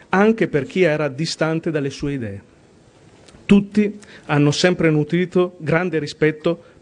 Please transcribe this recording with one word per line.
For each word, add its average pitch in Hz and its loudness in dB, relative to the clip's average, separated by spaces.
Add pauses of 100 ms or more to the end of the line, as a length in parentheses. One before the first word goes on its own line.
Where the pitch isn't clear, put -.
(100)
anche 208 2
per 139 -2
chi 185 -2
era 151 2
distante 160 -4
dalle 143 -2
sue 143 -6
idee. 104 -8 (1040)
Tutti 202 2 (280)
hanno 147 2
sempre 170 0
nutrito 175 0
grande 160 -2
rispetto 156 -2 (200)